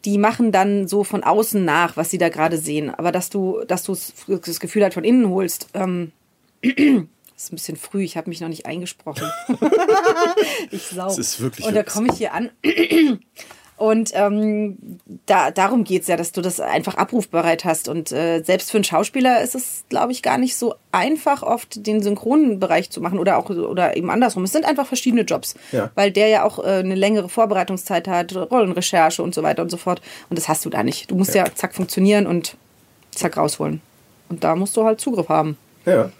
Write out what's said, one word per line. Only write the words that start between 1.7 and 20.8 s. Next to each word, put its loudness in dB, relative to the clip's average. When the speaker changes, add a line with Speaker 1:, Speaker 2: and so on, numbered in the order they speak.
Speaker 1:
was -2
sie -4
da 2
gerade 0
sehen. -4
Aber -2
dass -4
du, -4
dass -2
du's, -8
das -6
Gefühl 0
halt 2
von -6
innen 4
holst, -4
ähm, -4
<clears throat> -20
ist 0
ein 4
bisschen -10
früh, -8
ich -8
hab -10
mich -10
noch -8
nicht -12
eingesprochen. -10
<laughs> -2
Ich -10
sau. -8
Speaker 2:
Das -2
ist -6
wirklich -6
Speaker 1:
Und 0
da 4
Speaker 2:
witzig. -6
Speaker 1:
komm 0
ich 0
hier -4
an. -4
<clears throat> 4
Und, 2
ähm, 0
da, 4
darum 2
geht's 0
ja, 2
dass -4
du -4
das -4
einfach -2
abrufbereit 0
hast. -2
Und, -6
äh, 0
selbst 0
für -2
einen 2
Schauspieler 2
ist -4
es, -8
glaub 0
ich, -6
gar 2
nicht 0
so -2